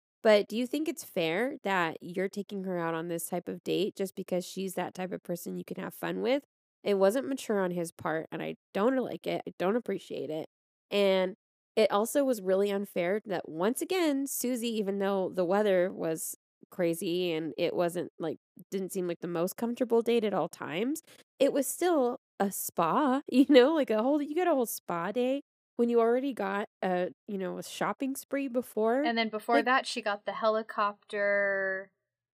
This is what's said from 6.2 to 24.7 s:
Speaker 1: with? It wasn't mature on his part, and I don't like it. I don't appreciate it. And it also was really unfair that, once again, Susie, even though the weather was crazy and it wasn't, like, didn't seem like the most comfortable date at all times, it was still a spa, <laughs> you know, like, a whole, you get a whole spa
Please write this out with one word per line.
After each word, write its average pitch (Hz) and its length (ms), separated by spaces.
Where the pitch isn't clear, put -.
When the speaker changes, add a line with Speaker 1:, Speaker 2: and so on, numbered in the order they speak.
Speaker 1:
with? 254 220
It 202 120
wasn't 208 320
mature 254 320
on 180 120
his 175 200
part, 160 400
and 160 100
I 160 140
don't 226 240
like - 300
it. 170 200
I - 120
don't 190 160
appreciate 190 540
it. 156 180
And 190 440
it 220 160
also 233 320
was 247 180
really 190 300
unfair 196 540
that, 185 240
once 180 320
again, 311 460
Susie, 240 500
even 196 220
though 196 340
the 185 120
weather 190 460
was 165 440
crazy 175 640
and 156 240
it - 180
wasn't, 170 440
like, 160 180
didn't 190 220
seem 180 140
like 170 120
the - 80
most 175 300
comfortable 233 440
date 233 220
at 202 100
all 170 160
times, 190 520
it 269 120
was 285 160
still 277 520
a 196 120
spa, 247 720
<laughs> - 60
you 254 180
know, 277 240
like, 285 160
a 214 120
whole, 285 200
you 294 140
get 359 120
a 339 60
whole 254 120
spa 175 460